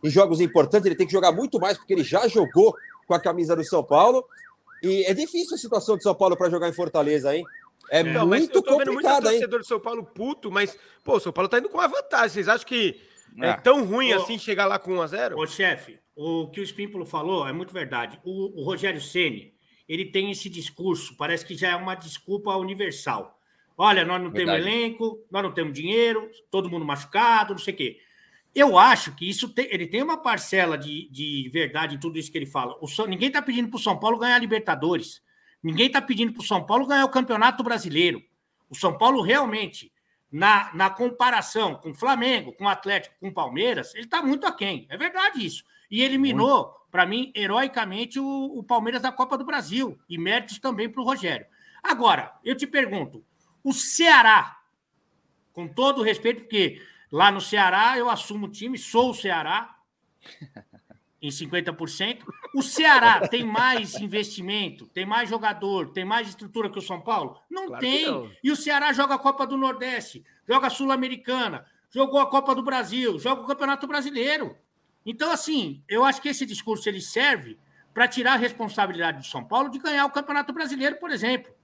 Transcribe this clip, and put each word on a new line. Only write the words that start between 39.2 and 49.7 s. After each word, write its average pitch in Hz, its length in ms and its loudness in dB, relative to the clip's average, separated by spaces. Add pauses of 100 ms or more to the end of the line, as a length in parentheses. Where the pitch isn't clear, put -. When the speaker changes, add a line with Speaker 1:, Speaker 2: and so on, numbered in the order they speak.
Speaker 4:
realmente, 214 680 0 (400)
na, 202 420 4
na 190 160 2
comparação 233 840 0
com - 160 -14
o 139 40 -12
Flamengo, 240 580 0
com 202 120 -8
o - 20 2
Atlético, 196 520 -2
com 190 80 -10
o 190 60 -10
Palmeiras, 165 600 -4
ele 226 140 -14
tá 339 140 -2
muito 285 260 0
aquém. 302 420 -6
É 156 80 -12
verdade 359 480 -2
isso. - 180 -10 (280)
E 214 100 0
eliminou, 269 640 4
Speaker 3:
Muito. - 160 -14 (120)
Speaker 4:
pra 180 140 4
mim, 240 300 -4
heroicamente, 226 840 -2
o, 269 60 -4 (320)
o 214 60 -10
Palmeiras 233 400 -2
da 254 80 -2
Copa 262 260 -2
do 262 80 -6
Brasil. 240 520 -4 (120)